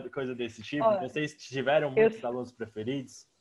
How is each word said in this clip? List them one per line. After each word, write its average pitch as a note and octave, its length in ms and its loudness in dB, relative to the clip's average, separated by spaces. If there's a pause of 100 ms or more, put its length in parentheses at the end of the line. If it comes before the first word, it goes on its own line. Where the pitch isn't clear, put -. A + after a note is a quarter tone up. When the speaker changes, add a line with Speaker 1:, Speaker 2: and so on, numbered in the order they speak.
Speaker 1:
coisa B2+ 260 -4
desse A#2 280 -6
tipo? D3 220 0
Speaker 2:
Olha, G#3 240 4
Speaker 1:
Vocês D3+ 260 -4
tiveram C3+ 540 0
Speaker 2:
eu C3 60 -4
Speaker 1:
muitos A3 220 6
Speaker 2:
s-, - 80 -8
Speaker 1:
alunos B2 260 -4
preferidos? A#2 760 -8 (140)